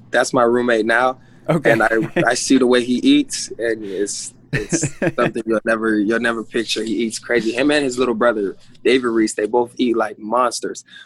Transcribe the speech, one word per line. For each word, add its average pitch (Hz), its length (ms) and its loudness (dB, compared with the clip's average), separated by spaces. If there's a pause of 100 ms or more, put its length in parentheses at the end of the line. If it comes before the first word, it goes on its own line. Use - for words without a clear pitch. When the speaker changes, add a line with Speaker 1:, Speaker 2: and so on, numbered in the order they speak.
(120)
Speaker 1:
that's 120 220 0
my 127 100 4
roommate 117 420 2
now. 123 340 2 (300)
Speaker 2:
Okay. 156 220 2
Speaker 1:
And 113 120 4
I, 110 60 2 (360)
I 120 80 4
see 131 240 2
the 123 100 4
way 123 160 4
he 123 120 -2
eats, 139 600 0
and 110 280 -4
it's, 98 480 -6 (180)
it's 139 460 -4
Speaker 2:
<laughs> - 180 -2
Speaker 1:
something 120 300 0
you'll 110 180 0
never, 110 340 0
you'll 110 220 0
never 117 240 -2
picture. 113 400 -4
He 113 120 -4
eats 113 220 -2
crazy. 113 360 -2
Him 139 180 0
and 147 140 2
his 123 120 -4
little 123 160 0
brother, 107 440 0 (260)
David 123 240 2
Reese, 110 280 0
they 107 100 -2
both 120 320 0
eat 120 180 0
like 107 240 -4
monsters. 110 640 -2 (220)